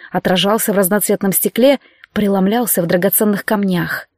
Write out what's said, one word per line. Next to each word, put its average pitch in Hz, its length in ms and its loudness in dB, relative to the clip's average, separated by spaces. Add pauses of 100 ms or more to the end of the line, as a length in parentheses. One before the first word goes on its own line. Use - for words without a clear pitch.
(100)
отражался 190 640 0
в 185 60 0
разноцветном 196 540 0
стекле, 254 480 2 (340)
преломлялся 202 680 0
в 170 40 -2
драгоценных 190 580 0
камнях. 185 720 -2